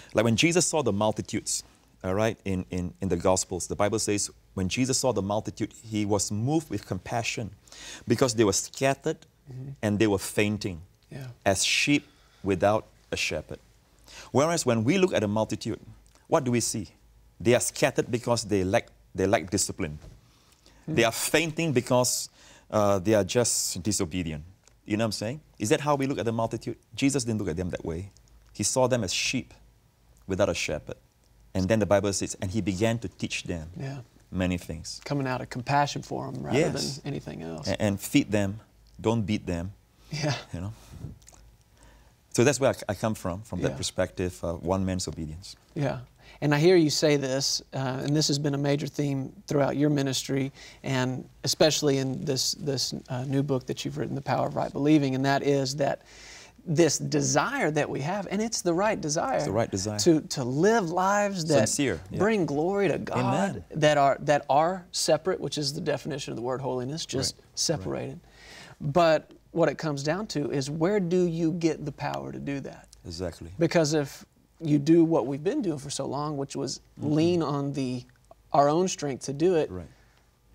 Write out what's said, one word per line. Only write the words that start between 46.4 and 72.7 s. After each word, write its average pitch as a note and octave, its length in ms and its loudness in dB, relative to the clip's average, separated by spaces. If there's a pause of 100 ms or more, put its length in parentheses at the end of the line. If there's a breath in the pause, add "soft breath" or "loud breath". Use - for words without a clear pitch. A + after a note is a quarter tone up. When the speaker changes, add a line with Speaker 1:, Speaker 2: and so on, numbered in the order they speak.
Speaker 2:
And D3 120 4
I D3 40 4
hear F3+ 180 8
you D#3 140 6
say D3 260 4
this, C3+ 440 -2 (140)
uh, C3 300 -4
and C#3+ 120 2
this D#3 120 2
has C#3 100 0
been C#3+ 160 0
a C#3 40 -2
major C#3+ 280 0
theme C#3 460 -4 (140)
throughout C#3 300 2
your D3 140 4
ministry, C3+ 600 0 (300 loud breath)
and B2+ 460 -2 (160)
especially D3 540 4
in C3 260 -4
this, C3+ 280 -2
this, C3+ 420 -4 (140)
uh, B2+ 160 -6
new C#3 180 0
book C#3 240 -2
that - 180 -6
you've C#3+ 140 -8
written, C#3 160 -4
The C3+ 80 -6
Power B2+ 240 0
of D3 100 -6
Right C3+ 160 -2
Believing, C#3+ 420 4
and C3 120 0
that C#3 160 2
is C#3 340 0
that C#3 260 -2 (640 loud breath)
this D#3+ 320 4
desire D3 720 0
that D3 180 2
we - 120 -6
have, F3+ 300 -4
and G3+ 100 -2
it's A3 220 -4
the F3 120 2
right G3+ 260 2
desire D#3+ 360 -2
Speaker 1:
It's - 100 0
the F2 60 0
right A2 180 2
desire. G#2 300 -2
Speaker 2:
to, D#3+ 200 6
to - 240 -6
live E3+ 460 2
lives G3 560 0
that C#3 220 4
Speaker 1:
Sincere, A#2 320 0 (100)
yeah. - 80 -6
Speaker 2:
bring G3+ 280 2
glory F3 420 0
to C#3 100 0
God, - 200 -4
Speaker 1:
Amen. C3+ 540 0
Speaker 2:
that D3+ 260 4
are, C#3 220 4
that D3 280 2
are E3 440 2
separate, - 480 0
which D3 180 -6
is C#3+ 140 -2
the E3+ 80 -8
definition C#3+ 520 -4
of C3 40 -8
the A2+ 60 -8
word B2+ 180 -2
holiness, C3 460 -6
just - 300 -4
Speaker 1:
Right, - 80 -20
right. - 140 -12
Speaker 2:
separated. B2+ 640 -4 (600 loud breath)
But D#3 500 2 (220)
what D#3+ 160 4
it C3+ 100 -2
comes D3 240 -4
down E3+ 260 -2
to D3 220 -4
is, C#3 200 -2
where E3+ 300 2
do F3+ 240 2
you E3 280 0
get D#3+ 320 -2
the C#3+ 80 -6
power C#3 400 -6
to C3+ 60 -10
do C#3+ 220 -4
that? - 280 -14 (180)